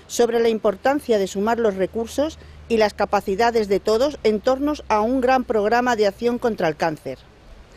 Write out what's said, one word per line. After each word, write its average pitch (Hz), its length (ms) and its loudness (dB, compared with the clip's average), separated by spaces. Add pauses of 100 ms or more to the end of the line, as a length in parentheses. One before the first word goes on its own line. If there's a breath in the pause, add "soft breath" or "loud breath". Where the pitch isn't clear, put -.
sobre 233 340 0
la 233 80 2
importancia 220 680 0
de 196 80 0
sumar 214 340 -2
los 208 160 0
recursos 226 640 -4 (320 loud breath)
y 226 80 2
las 214 160 2
capacidades 208 760 0
de 196 100 2
todos 226 460 0
en 214 160 2
torno 269 320 0 (160)
a 214 120 2
un 247 200 0
gran 254 240 2
programa 233 520 0
de 208 100 2
acción 233 320 -2
contra 220 280 -2
el 156 100 -2
cáncer, 151 420 -6 (580 loud breath)